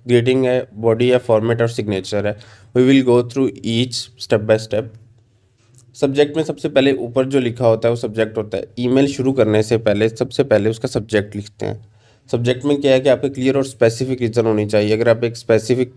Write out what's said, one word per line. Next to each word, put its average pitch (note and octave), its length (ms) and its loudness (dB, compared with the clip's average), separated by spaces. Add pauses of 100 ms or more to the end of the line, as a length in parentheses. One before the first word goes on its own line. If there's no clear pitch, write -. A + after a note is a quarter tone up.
ग्रीटिंग B2 360 4
है, B2 300 0
बॉडी A2+ 340 2
है, B2 100 4
फॉर्मेट A2+ 440 0
और A#2 60 0
सिग्नेचर G#2 580 -4
है। G#2 120 -4 (380)
We B2+ 160 4
will C3 160 4
go B2 240 2
through - 340 -4
each A#2 640 -6
step A2 220 0
by A2 80 6 (100)
step। G#2+ 160 -4 (1080)
सब्जेक्ट C#3+ 420 0
में D#3+ 80 -2
सबसे D#3 240 -8
पहले C#3 240 2
ऊपर B2+ 320 -2
जो C3+ 160 0
लिखा A#2+ 260 -2
होता A2+ 220 2
है, - 20 2
वो A#2 60 -2
सब्जेक्ट A2 420 -4
होता G#2 200 -6
है। - 80 -8 (120)
ईमेल B2+ 280 2
शुरू C3+ 260 -2
करने G#2+ 300 2
से A2 160 0
पहले G#2+ 300 0
सबसे B2 360 -2
पहले A2 260 2
उसका - 180 -8
सब्जेक्ट G#2 480 -4
लिखते G#2 300 -10
हैं। G#2 220 -10 (440)
सब्जेक्ट B2+ 320 -2
में C#3+ 160 0
क्या C#3 120 2
है C3 80 4
कि C3+ 80 0
आपका C3 200 2
क्लियर C3+ 280 0
और C3+ 80 0
स्पेसिफिक B2+ 560 -2
रीज़न A2+ 260 0
होनी G#2+ 200 2
चाहिए। G#2 260 2
अगर A#2 160 2
आप A#2 160 2
एक A#2+ 120 -4
स्पेसिफिक B2 600 0